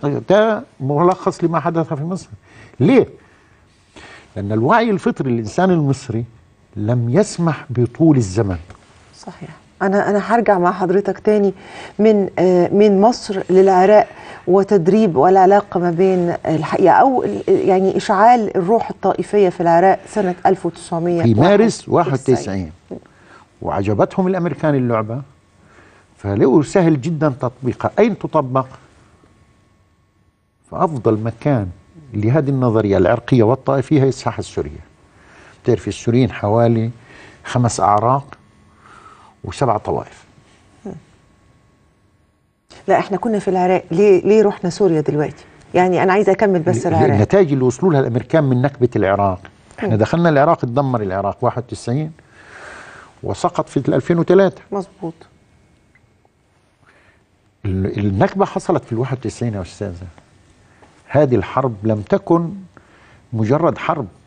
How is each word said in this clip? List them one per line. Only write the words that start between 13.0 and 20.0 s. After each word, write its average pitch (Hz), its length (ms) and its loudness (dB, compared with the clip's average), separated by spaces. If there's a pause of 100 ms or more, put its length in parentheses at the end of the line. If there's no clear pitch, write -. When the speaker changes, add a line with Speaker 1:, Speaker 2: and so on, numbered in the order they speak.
Speaker 2:
مصر 208 500 0
للعراق 190 560 6 (400)
وتدريب 190 680 2
والعلاقة 190 640 4
ما 175 100 -2
بين 175 440 0 (120)
الحقيقة 156 480 2
أو 262 300 2
ال-، 202 240 -6
يعني 190 480 0
إشعال 220 600 2
الروح 196 340 -2
الطائفية 196 580 0
في 175 120 -6
العراق 170 460 4